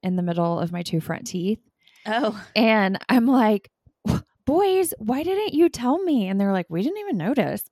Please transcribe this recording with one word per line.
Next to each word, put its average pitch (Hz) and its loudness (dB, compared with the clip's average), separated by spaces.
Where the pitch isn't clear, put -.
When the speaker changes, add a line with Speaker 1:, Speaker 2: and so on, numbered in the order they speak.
Speaker 1:
in 180 -2
the 180 0
middle 170 0
of 175 -4
my 175 -6
two 165 -4
front - -8
teeth. 185 -4
Speaker 2:
Oh. 214 -4
Speaker 1:
And 214 4
I'm 240 4
like, 220 2
"Boys, 381 2
why 247 -4
didn't 381 -2
you 330 4
tell 247 0
me?" 254 2
And 196 0
they're 196 2
like, 180 -2
"We 165 -2
didn't 359 -4
even 403 -6
notice." 185 -2